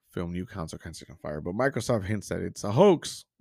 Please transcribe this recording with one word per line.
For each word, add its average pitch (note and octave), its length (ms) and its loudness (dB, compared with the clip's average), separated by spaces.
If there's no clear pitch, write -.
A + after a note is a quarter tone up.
film F2 200 -4
new F2+ 140 -4
console E2+ 340 -8
can't E2+ 200 -12
on - 80 -18
fire, D2+ 240 -6
but F2 140 -4
Microsoft A#2+ 500 0
hints G2+ 240 -4
that F2+ 120 -2
it's F#2 220 -6
a G2+ 80 -2
hoax. D#3+ 540 6